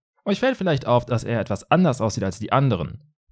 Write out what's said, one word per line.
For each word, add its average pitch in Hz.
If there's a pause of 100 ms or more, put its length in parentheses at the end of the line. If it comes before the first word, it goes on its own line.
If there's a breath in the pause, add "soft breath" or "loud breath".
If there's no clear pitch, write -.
(240)
Euch 202
fällt 262
vielleicht 165
auf, 120
dass 120
er 117
etwas -
anders 160
aussieht 101
als 95
die 107
anderen. 117 (300)